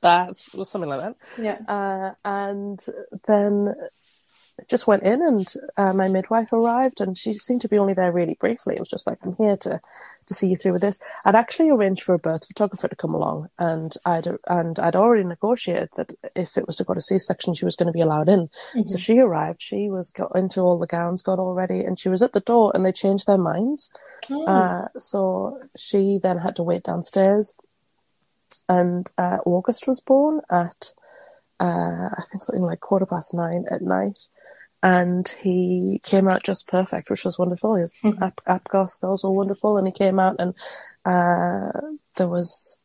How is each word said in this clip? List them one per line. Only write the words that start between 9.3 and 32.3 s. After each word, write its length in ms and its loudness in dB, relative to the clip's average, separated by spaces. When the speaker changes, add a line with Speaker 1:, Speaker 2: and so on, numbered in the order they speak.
Speaker 1:
here 220 2
to, 220 -6
to 80 -8
see 140 2
you 80 2
through 180 0
with 80 0
this." 180 -2
I'd 100 6
actually 360 4
arranged 320 2
for 120 2
a 40 2
birth 280 -4
photographer 400 -4
to 100 -4
come 180 -4
along 340 -2
and 360 -2
I'd, 220 0
and 300 0
I'd 160 2
already 300 4
negotiated 720 -2
that 160 -6
if 220 -4
it 80 -4
was 100 -8
to 80 -2
go 100 -2
to 60 -4
C-section, 540 -2
she 100 -6
was 120 -2
gonna 160 0
be 100 0
allowed 260 2
in. 200 4
Speaker 2:
Mm-hmm. 140 0
Speaker 1:
So 100 -4
she 220 4
arrived, 420 2
she 260 -4
was 220 -6
got 260 -6
into 240 0
all 180 4
the 80 -4
gowns, 360 -4
got 160 0
all 160 -2
ready, 260 -2
and 180 -2
she 120 -2
was 120 2
at 120 2
the 60 2
door 340 4
and 100 -2
they 80 2
changed 340 0
their 120 6
minds. 520 -2
Speaker 2:
Oh. 160 -4
Speaker 1:
Uh, 420 2
so 640 -2
she 460 0
then 160 2
had 180 -4
to 80 -4
wait 180 0
downstairs. 760 2
And, 500 2
uh, 260 0
August 440 0
was 120 0
born 400 4
at, 420 -2
uh, 580 -2
I 140 -12